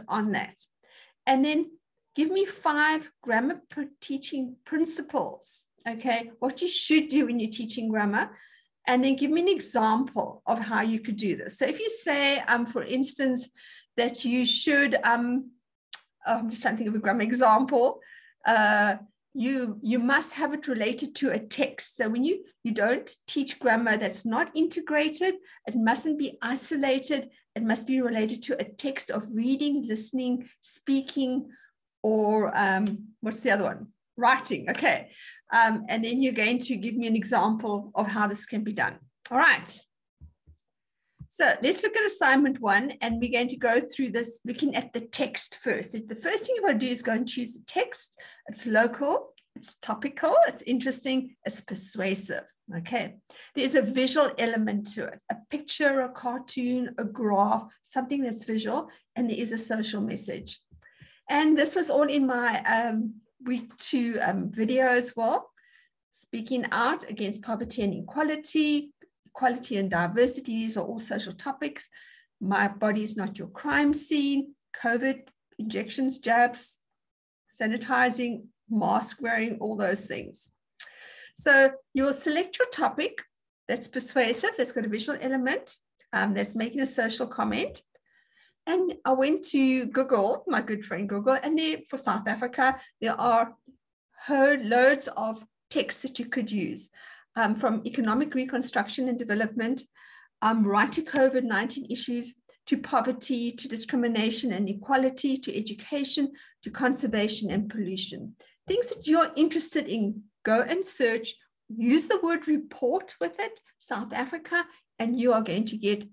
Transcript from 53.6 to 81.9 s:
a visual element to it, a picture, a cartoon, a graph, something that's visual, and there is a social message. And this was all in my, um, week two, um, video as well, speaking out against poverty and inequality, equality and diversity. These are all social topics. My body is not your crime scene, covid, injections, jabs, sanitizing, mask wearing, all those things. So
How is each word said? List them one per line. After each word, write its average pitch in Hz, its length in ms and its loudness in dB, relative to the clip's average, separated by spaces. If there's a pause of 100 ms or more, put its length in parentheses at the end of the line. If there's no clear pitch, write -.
a 262 80 6
visual 262 560 4
element 220 560 0
to - 120 -6
it, - 260 -12
a 220 60 -8 (120)
picture, 285 520 0
a 247 80 -2
cartoon, 254 920 -4
a 226 40 -2
graph, 208 640 2 (200)
something 269 360 -2
that's 226 220 -4
visual, 220 460 -2 (260)
and 240 120 0
there 220 120 -2
is 226 140 -2
a 226 40 -2
social 214 440 -4
message. - 580 -8 (720)
And 302 260 6
this 311 180 4
was 349 140 0
all 285 180 4
in 277 200 2
my, 240 340 0
um, 226 540 0 (280)
week 247 340 -4
two, 233 440 0
um, 185 300 0
video 247 340 2
as 247 300 2
well, 233 340 0 (600)
speaking 233 600 -4
out 262 380 0
against 214 320 -6
poverty 226 400 -6
and 196 100 2
inequality, 302 1000 -2 (400)
equality 240 440 -2
and 190 120 0
diversity. 220 640 0
These 220 240 -4
are 175 80 -2
all 226 140 -8
social 202 340 -8
topics. 277 560 -8 (500)
My 196 280 2
body 208 360 0
is 214 140 -6
not - 220 -6
your - 80 -12
crime 294 460 2
scene, 285 600 0 (280)
covid, 254 480 0 (280)
injections, 214 640 -4
jabs, 240 580 2 (720)
sanitizing, 240 920 0 (260)
mask 214 520 0
wearing, 226 380 -2
all 214 160 -4
those 202 300 0
things. - 440 -10 (840)
So 269 360 6 (220)